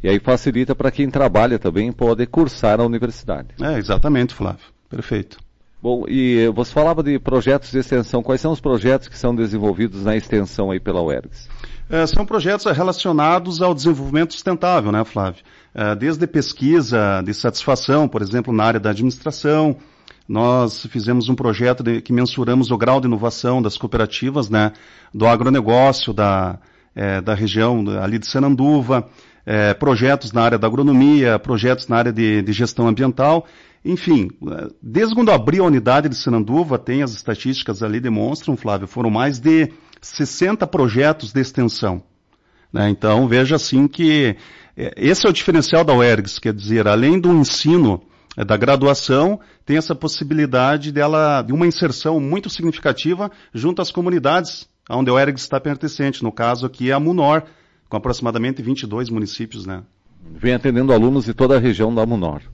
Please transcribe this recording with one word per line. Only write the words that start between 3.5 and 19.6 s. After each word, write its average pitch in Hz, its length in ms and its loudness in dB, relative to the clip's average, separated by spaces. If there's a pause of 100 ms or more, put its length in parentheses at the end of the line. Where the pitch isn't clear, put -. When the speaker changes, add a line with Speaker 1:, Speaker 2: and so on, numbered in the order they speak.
Speaker 2:
É, 135 200 -4
exatamente, 120 520 2
Flávio. 92 340 -8 (220)
Perfeito. - 520 -8 (420)
Speaker 1:
Bom, 123 260 -2
e 123 460 2
você 120 180 -4
falava 160 300 2
de 143 160 -2
projetos 131 540 0
de 131 80 -2
extensão. 123 420 -2
Quais 131 180 -2
são 156 120 -2
os 147 80 -4
projetos 127 480 0
que - 100 -20
são 120 180 -2
desenvolvidos 101 680 -2
na 107 120 -2
extensão 101 540 -2
aí 92 100 -4
pela 90 220 -2
uergs? - 480 -6 (400)
Speaker 2:
É, 165 160 0
são 202 200 2
projetos 202 400 -2
relacionados 170 960 0
ao 180 120 2
desenvolvimento 147 600 0
sustentável, 175 580 0
né, 110 120 0
Flávio? 95 380 -6 (320)
É, 107 220 -2
desde 151 320 -2
pesquisa 120 960 0
de 104 100 -6
satisfação, 135 720 0
por 107 140 -4
exemplo, 117 320 -4
na 107 100 0
área 113 160 0
da 104 100 -2
administração, 147 880 -2 (500)